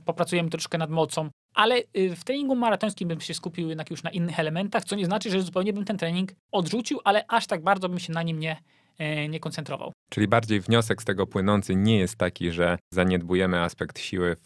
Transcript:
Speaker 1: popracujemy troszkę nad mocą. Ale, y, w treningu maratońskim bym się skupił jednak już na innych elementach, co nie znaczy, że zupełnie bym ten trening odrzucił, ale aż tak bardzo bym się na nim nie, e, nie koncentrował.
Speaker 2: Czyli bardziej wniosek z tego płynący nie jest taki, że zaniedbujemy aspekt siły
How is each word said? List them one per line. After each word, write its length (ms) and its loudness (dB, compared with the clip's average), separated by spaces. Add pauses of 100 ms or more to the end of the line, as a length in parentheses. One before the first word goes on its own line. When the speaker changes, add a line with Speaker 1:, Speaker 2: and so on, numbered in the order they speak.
Speaker 1:
popracujemy 460 0
troszkę 280 -4
nad 120 -2
mocą. 400 0 (240)
Ale, 220 4 (200)
y, 200 0
w 80 -14
treningu 320 0
maratońskim 520 0
bym 120 -4
się 140 -8
skupił 340 -6
jednak 220 -6
już 120 -10
na 80 -6
innych 280 -2
elementach, 460 0
co 120 -4
nie 100 -2
znaczy, 240 -2
że 120 2
zupełnie 300 0
bym 120 -4
ten 140 -4
trening 340 -2 (200)
odrzucił, 520 -2
ale 240 4
aż 180 0
tak 160 -4
bardzo 260 2
bym 100 -4
się 140 -8
na 100 -2
nim 180 -4
nie, 160 -6 (420)
e, 300 -4
nie 120 -6
koncentrował. 520 -8 (180)
Speaker 2:
Czyli 180 2
bardziej 320 4
wniosek 420 2
z 20 -14
tego 220 0
płynący 500 2
nie 220 6
jest 180 0
taki, 360 -2
że 260 2 (140)
zaniedbujemy 680 2
aspekt 380 -4
siły 480 -2